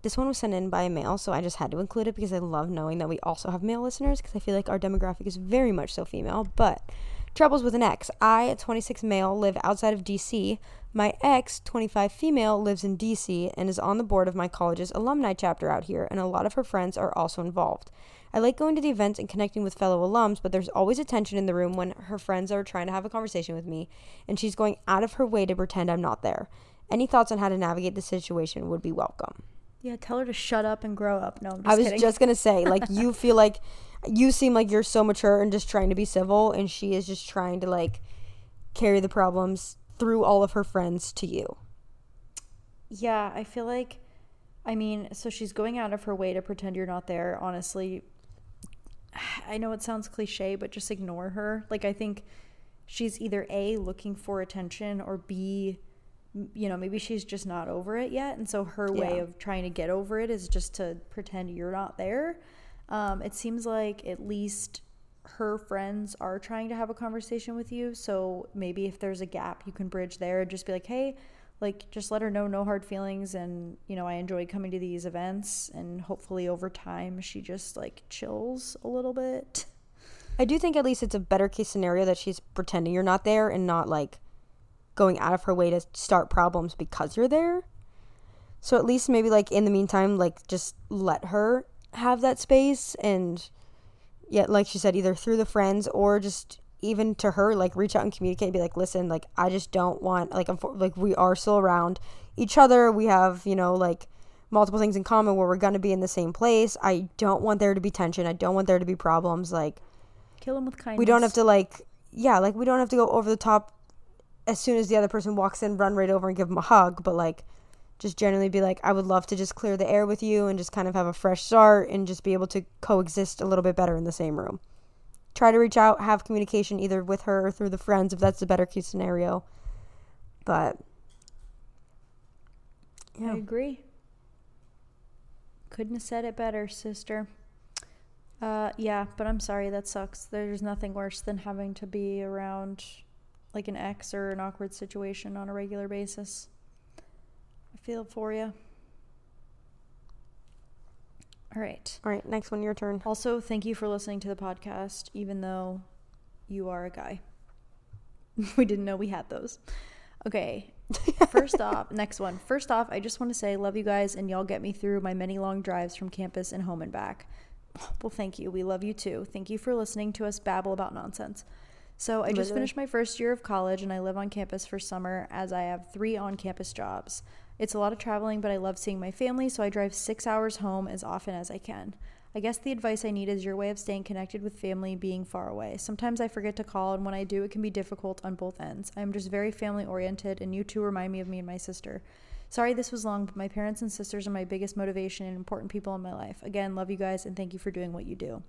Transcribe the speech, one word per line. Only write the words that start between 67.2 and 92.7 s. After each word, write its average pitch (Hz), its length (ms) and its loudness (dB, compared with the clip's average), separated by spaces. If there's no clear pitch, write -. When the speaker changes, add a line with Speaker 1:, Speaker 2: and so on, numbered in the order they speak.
Speaker 2:
with 233 160 -10
you. 240 240 -6
So 185 600 -6
maybe 190 320 -6
if 190 120 -10
there's 190 220 -6
a 190 60 -8
gap, - 400 -10
you 196 60 -14
can 190 140 -10
bridge 180 320 -8
there 185 220 -2
and 185 100 -4
just 190 160 -12
be 196 60 -6
like, 185 140 -8
"Hey," 262 300 -4
like, 202 300 -6
just 208 200 -10
let 214 120 -2
her 220 80 -4
know 202 180 -2
no 196 160 -2
hard 202 200 -2
feelings, 196 500 -8
and, 175 420 -10
you 196 80 -10
know, 175 140 -6
"I 175 60 -6
enjoyed 175 340 -6
coming 190 240 -8
to 185 60 -6
these 175 260 -8
events," 185 680 -8
and 170 280 -12
hopefully 185 480 -8
over 175 200 -6
time 180 520 -10
she 196 220 -14
just, - 340 -12
like, - 320 -12
chills 233 760 -8
a - 60 -8
little 254 240 -4
bit. 262 540 -6
Speaker 1:
I 254 80 6
do 302 120 2
think 330 160 2
at 285 100 4
least 254 180 2
it's 220 120 -2
a 202 60 0
better 196 280 4
case 208 200 -4
scenario 185 380 2
that 180 120 4
she's - 220 -6
pretending 175 540 -2
you're 185 80 4
not 190 220 4
there 214 260 6
and 185 160 0
not, 170 220 2
like, 151 300 -2
going 190 220 6
out 175 160 2
of 180 100 -2
her 190 100 2
way 175 160 4
to 175 120 2
start - 380 2
problems 175 440 2
because - 420 -6
you're 240 120 4
there. 339 380 2
So - 180 4
at - 80 4
least 247 220 2
maybe, 226 220 6
like, 208 220 6
in 208 120 4
the 208 60 4
meantime, 196 460 4
like, 180 320 0
just - 260 -4
let 190 380 0
her 214 400 2
have 240 300 2
that 262 160 4
space, 269 580 4